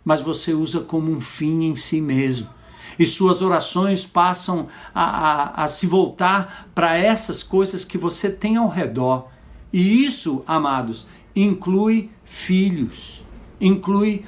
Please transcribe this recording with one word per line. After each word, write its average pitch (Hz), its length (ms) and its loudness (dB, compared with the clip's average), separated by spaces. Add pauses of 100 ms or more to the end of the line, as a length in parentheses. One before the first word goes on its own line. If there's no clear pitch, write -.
mas 151 200 2
você 156 320 -4
usa 160 260 -2
como 160 320 -2
um 143 80 -4
fim 160 440 -2
em 156 120 0
si 156 240 -2
mesmo. 131 480 0 (500)
E 165 80 6
suas 180 360 2
orações 185 600 0
passam 180 640 0 (260)
a, 185 80 0
a, 151 600 0
a 151 40 -2
se - 180 -2
voltar 185 880 0
pra 165 220 2
essas 208 460 0
coisas 190 420 0
que - 140 -6
você 170 320 -2
tem 214 260 -2
ao 233 120 2
redor. 131 600 -2 (440)
E 202 320 4
isso, 156 420 -4
amados, 135 600 -2 (280)
inclui 202 760 2 (140)
filhos, - 1000 -2 (360)
inclui 196 680 2